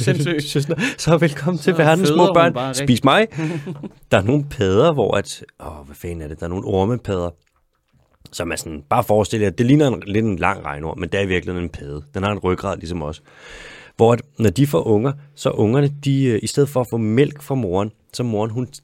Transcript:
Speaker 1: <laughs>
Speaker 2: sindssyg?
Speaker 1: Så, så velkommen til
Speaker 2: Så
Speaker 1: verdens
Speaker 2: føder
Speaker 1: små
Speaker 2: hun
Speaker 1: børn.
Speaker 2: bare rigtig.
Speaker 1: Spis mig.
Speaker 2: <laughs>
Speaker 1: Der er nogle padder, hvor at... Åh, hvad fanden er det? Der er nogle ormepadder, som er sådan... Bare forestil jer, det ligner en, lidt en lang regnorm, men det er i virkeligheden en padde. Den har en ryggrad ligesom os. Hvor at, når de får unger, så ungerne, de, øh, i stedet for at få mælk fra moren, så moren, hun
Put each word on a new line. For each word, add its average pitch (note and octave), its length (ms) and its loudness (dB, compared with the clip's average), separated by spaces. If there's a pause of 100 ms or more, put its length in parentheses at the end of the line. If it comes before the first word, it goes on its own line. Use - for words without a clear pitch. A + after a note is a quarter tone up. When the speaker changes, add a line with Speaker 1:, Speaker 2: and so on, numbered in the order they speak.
Speaker 1:
<laughs> - 60 2
Speaker 2:
sindssyg? D3 320 0
Speaker 1:
Så, D3 340 -2 (220)
så D#3+ 200 4
velkommen D#3 400 0
til F3+ 160 0
Speaker 2:
Så E3 40 0
Speaker 1:
verdens D#3+ 320 4
Speaker 2:
føder D3+ 80 4
Speaker 1:
små F3+ 80 8
Speaker 2:
hun G3 80 2
Speaker 1:
børn. E3+ 200 6
Speaker 2:
bare B2+ 160 -4
rigtig. C3+ 180 -2
Speaker 1:
Spis A#2+ 160 4
mig. F3 240 4 (400)
Speaker 2:
<laughs> - 440 -12
Speaker 1:
Der A#2 60 6
er F#2+ 60 4
nogle C#3+ 260 2
padder, G#2+ 440 2
hvor A#2+ 240 0
at... - 260 -8 (160)
Åh, D2 260 -16
hvad D2 100 -20
fanden E2+ 260 -10
er D2+ 60 -12
det? D#2 120 -12
Der E2+ 60 -8
er E2+ 40 -8
nogle F#2 180 -6
ormepadder, G2 600 -2 (1040)
som E2+ 200 -8
er D2+ 40 -4
sådan... D#2 340 -10
Bare A#2 140 2
forestil G#2+ 380 0
jer, G2+ 80 2
det A#2 160 0
ligner D3 220 4
en, G2 200 -2
lidt G#2+ 180 0
en G#2 100 0
lang F2+ 300 -2
regnorm, D2+ 340 -8
men F2 100 -6
det G2+ 100 -2
er G2+ 40 0
i G2 40 -2
virkeligheden F2+ 380 -4
en E2 40 -8
padde. C#2+ 340 -12 (100)
Den F#2+ 100 -4
har G2+ 80 0
en G2+ 80 -6
ryggrad F#2 380 -2
ligesom E2 240 -8
os. D2+ 220 -8 (720)
Hvor A#2 180 6
at, A#2 80 0 (180)
når A2 100 4
de C3+ 180 2
får - 200 -2
unger, A2+ 260 2 (220)
så - 160 -4
ungerne, C#3 420 2 (120)
de, C3+ 200 2
øh, A#2 180 2
i A2+ 40 -6
stedet C#3+ 220 2
for C3 120 -2
at A#2+ 80 -4
få A#2 80 -4
mælk A#2+ 440 0
fra C#3 140 -6
moren, G#2 360 -2 (220)
så - 100 -6
moren, A2 280 -2
hun A#2+ 160 -6 (160)